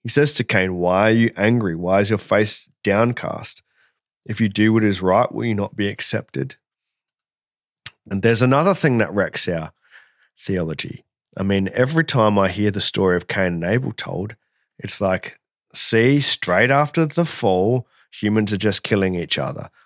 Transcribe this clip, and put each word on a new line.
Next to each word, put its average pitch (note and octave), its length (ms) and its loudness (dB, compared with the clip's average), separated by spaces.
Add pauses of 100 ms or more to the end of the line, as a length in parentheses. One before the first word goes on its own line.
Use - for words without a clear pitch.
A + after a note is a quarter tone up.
He A#2 80 -8
says C#3+ 240 2
to A#2+ 100 -2
Cain, F#2 320 0
"Why F#2 320 2
are A2+ 60 4
you A2+ 200 2
angry? G#2 400 0
Why F2+ 260 0
is G2+ 100 0
your G#2+ 80 0
face - 500 -2 (160)
downcast? - 800 -2 (640)
If G#2+ 120 -6
you A2+ 120 2
do G#2+ 240 4
what A2 100 4
is G2 160 0
right, F#2+ 320 2
will A2 140 -6
you A2+ 80 -2
not G2+ 220 -6
be G2+ 120 -2
accepted?" G2 680 -6 (1500)
And G2 120 -4
there's A2+ 220 2
another C#3+ 320 4
thing C3 240 0
that F#2 160 0
wrecks F#2+ 340 -2
our E2 240 -6 (680)
theology. D#2+ 680 -6 (340)
I - 40 -4
mean, G2 300 0
every D3+ 320 0
time G#2+ 340 2
I F#2+ 100 4
hear G2+ 220 -2
the G2 120 -4
story F#2 340 0
of E2+ 120 -6
Cain F#2 260 -2
and E2+ 100 -4
Abel A#2 280 -2
told, F#2 440 -10 (420)
it's - 220 -8
like, F#2 400 -2 (320)
"See, B2+ 480 2
straight G#2+ 500 0
after D3 360 2
the E3+ 180 0
fall, G#2+ 640 0 (260)
humans G#2 400 0
are G2+ 60 0
just G#2 240 -2
killing F#2+ 320 0
each E2+ 240 -4
other, - 320 -8 (160)